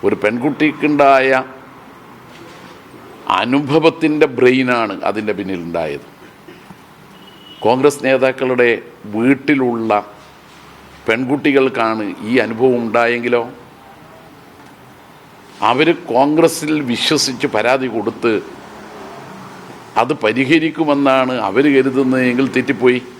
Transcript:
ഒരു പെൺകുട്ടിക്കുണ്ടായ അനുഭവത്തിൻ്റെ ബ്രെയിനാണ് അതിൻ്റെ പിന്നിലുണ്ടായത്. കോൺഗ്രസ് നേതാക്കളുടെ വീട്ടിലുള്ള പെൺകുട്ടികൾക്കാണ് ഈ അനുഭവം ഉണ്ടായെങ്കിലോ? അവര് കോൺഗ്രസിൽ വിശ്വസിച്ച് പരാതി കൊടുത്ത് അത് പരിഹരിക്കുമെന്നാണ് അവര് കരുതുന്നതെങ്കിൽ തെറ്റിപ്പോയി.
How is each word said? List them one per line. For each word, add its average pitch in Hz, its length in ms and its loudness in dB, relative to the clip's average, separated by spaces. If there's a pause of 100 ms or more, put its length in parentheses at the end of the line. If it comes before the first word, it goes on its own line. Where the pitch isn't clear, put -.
ഒരു 104 160 0
പെൺകുട്ടിക്കുണ്ടായ 135 1080 2 (2000)
അനുഭവത്തിൻ്റെ 151 880 2 (100)
ബ്രെയിനാണ് 123 560 2 (160)
അതിൻ്റെ 107 280 -4
പിന്നിലുണ്ടായത്. 82 680 -6 (1600)
കോൺഗ്രസ് 135 420 2
നേതാക്കളുടെ 127 640 2 (460)
വീട്ടിലുള്ള 127 760 0 (1160)
പെൺകുട്ടികൾക്കാണ് 123 960 0 (240)
ഈ 123 60 0 (100)
അനുഭവം 120 380 0
ഉണ്ടായെങ്കിലോ? 117 600 0 (2250)
അവര് 156 240 2 (160)
കോൺഗ്രസിൽ 151 640 2 (180)
വിശ്വസിച്ച് 131 640 -2
പരാതി 123 400 0
കൊടുത്ത് 113 380 -2 (1700)
അത് 127 100 -2 (100)
പരിഹരിക്കുമെന്നാണ് 139 1120 2 (140)
അവര് 139 260 2
കരുതുന്നതെങ്കിൽ 131 800 2
തെറ്റിപ്പോയി. 123 460 2 (180)